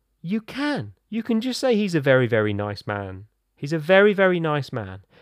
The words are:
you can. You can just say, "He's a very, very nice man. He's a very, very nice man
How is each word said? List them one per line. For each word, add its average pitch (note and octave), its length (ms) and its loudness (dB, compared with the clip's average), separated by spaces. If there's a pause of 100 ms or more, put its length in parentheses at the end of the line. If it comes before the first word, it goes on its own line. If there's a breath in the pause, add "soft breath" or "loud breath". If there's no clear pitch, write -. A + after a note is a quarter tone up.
(220)
you G#3 200 -4
can. A#3+ 520 -6 (160)
You A3 140 -6
can A3+ 180 -2
just B3 180 -6
say, B3+ 160 2
"He's G3+ 200 0
a E3 40 4
very, C3 280 4
very G#2+ 260 2
nice G#2 320 -6
man. G2 400 -8 (300)
He's D3 180 -8
a E3 60 -2
very, F#3+ 340 6
very F#3 260 2
nice D3+ 320 -2
man G2 300 -10 (200 soft breath)